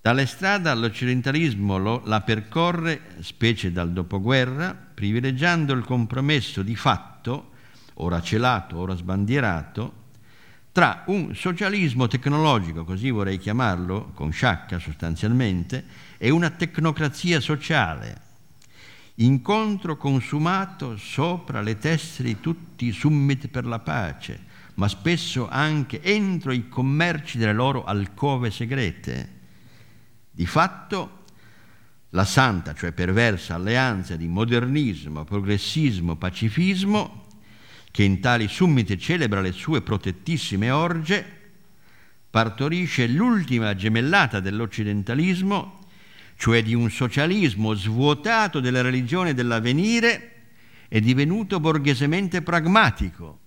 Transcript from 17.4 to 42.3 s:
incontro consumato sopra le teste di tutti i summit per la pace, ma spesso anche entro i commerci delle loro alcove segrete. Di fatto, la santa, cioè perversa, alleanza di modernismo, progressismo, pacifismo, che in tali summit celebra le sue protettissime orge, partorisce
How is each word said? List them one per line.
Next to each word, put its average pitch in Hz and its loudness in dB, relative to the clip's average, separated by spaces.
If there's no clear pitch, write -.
incontro 180 2
consumato 147 -2
sopra 151 -4
le 107 -2
teste 147 -2
di 113 -2
tutti - -6
i 120 0
summit 139 2
per 123 -6
la 117 -4
pace, 104 -6
ma 101 0
spesso 131 -2
anche 147 -2
entro 190 0
i 123 -2
commerci 147 0
delle 110 2
loro 127 0
alcove 117 -2
segrete. 107 -6
Di 87 -2
fatto, - -2
la 92 0
santa, 98 2
cioè 87 -6
perversa, 95 0
alleanza 101 -2
di 80 -6
modernismo, 110 0
progressismo, 101 0
pacifismo, 185 0
che - 4
in 98 4
tali 117 2
summit 127 4
celebra 117 0
le 92 0
sue 147 -2
protettissime 104 -2
orge, 165 0
partorisce 131 0